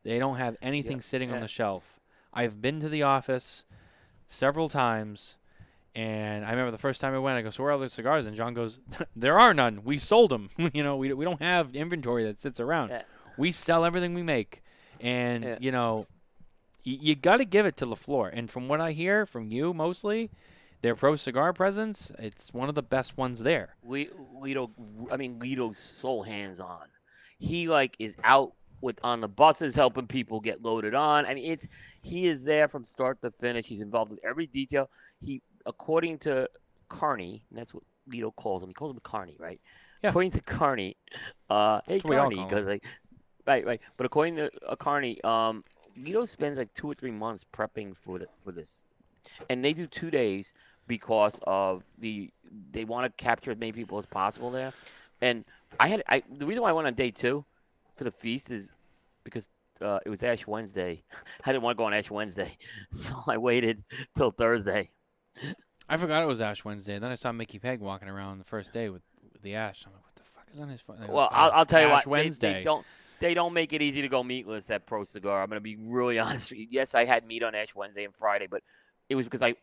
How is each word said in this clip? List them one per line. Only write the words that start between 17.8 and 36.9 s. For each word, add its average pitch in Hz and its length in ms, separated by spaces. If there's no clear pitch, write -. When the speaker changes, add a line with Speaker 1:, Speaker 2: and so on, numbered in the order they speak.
Speaker 1:
LaFleur. 113 460
And 117 180
from 127 180
what 151 120
I 165 120
hear 190 340
from 110 240
you 147 240
mostly, 202 560
their 117 120
pro 143 220
cigar 143 360
presence, 196 680
it's - 340
one 127 160
of 147 60
the 143 80
best 131 340
ones 123 260
there. 131 400
Speaker 2:
Le-, 139 240
Lito, 135 300
I 127 60
mean, 123 240
Lito's 123 380
so 127 440
hands-on. 92 640
He, 165 300
like, 143 300
is 110 240
out 131 300
with, 123 220
on 120 180
the 107 80
buses 147 460
helping 127 320
people 113 340
get 110 220
loaded 113 320
on. 147 320
I 135 80
mean, 139 180
it's, 156 140
he 180 240
is 139 180
there 151 240
from 127 160
start 131 380
to 120 100
finish. 120 340
He's 107 140
involved 107 320
in 95 120
every 151 220
detail. 135 440
He, 135 220
according 160 540
to 131 280
Carney, 107 600